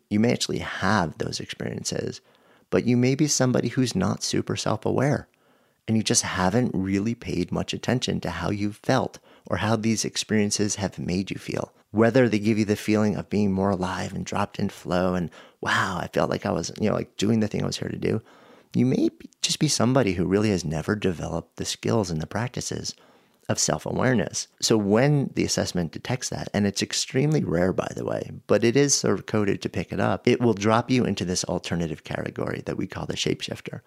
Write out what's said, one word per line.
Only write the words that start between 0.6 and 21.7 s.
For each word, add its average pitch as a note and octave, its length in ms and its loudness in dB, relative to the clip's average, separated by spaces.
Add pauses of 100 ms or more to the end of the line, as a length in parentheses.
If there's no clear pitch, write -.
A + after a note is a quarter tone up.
those - 220 -6
experiences, - 800 -6 (500)
but F#2+ 140 2
you B2 120 4
may B2+ 180 4
be C#3+ 140 2
somebody B2+ 400 2
who's A#2+ 260 0
not F#2+ 280 0
super G#2 340 -2
self-aware, G#2+ 720 0 (600)
and A2 80 2
you A2 80 2
just - 180 2
haven't F#2 520 0
really G2 420 0
paid F2 340 -4
much E2+ 240 -4
attention G2+ 460 -2
to F2+ 100 -4
how F2 200 -4
you G#2 220 -2
felt - 460 0 (280)
or G2 100 -2
how G#2+ 180 2
these A2 300 0
experiences G#2 720 0
have G2 240 -4
made F2+ 300 -2
you - 60 -8
feel. - 360 -8 (180)
Whether A2+ 380 6
they G#2+ 100 2
give G#2 200 2
you A2 60 4
the G2+ 120 2
feeling G#2+ 400 2
of F2+ 120 -8
being G2+ 220 2
more F#2+ 200 2
alive F#2 420 -2
and F2+ 120 -6
dropped G2 360 -4
in G2+ 80 0
flow F2+ 460 0
and, F2 160 -2 (300)
"Wow, - 400 0
I - 120 -6
felt - 180 2
like - 160 -4
I G2 60 -2
was, E2+ 180 -4 (100)
you G#2 80 2
know, F#2 60 0
like, E2+ 220 -6
doing A2 240 2
the G#2+ 80 0
thing F#2+ 160 -4
I - 20 -2
was F#2 120 -4
here - 100 -6
to F2+ 100 -8
do." - 240 -2 (500)
You A#2+ 140 2
may C4+ 220 2
be, - 200 -14 (140)
just - 160 -2
be D#3 80 2
somebody A#2+ 460 2
who F2 140 0
really G#2 240 4
has F2 140 0
never D#2 300 -2
developed E2 640 -4
the - 80 -6
skills A2 440 0